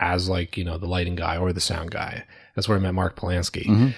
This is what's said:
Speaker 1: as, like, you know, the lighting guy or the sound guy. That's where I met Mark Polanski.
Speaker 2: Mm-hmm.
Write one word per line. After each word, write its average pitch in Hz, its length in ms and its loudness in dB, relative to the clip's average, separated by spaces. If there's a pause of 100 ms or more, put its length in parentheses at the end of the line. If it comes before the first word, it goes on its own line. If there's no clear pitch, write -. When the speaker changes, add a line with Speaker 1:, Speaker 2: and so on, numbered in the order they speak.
Speaker 1:
as, 90 260 0
like, 90 300 -2
you 92 80 -2
know, 82 140 -4
the 95 80 -8
lighting 87 300 -2
guy 82 200 -2
or 90 160 0
the 87 80 -4
sound 82 300 -4
guy. - 340 -8 (300)
That's 98 120 -2
where 107 120 4
I - 20 2
met 92 140 0
Mark 92 200 0
Polanski. 90 520 -2
Speaker 2:
Mm-hmm. 110 320 8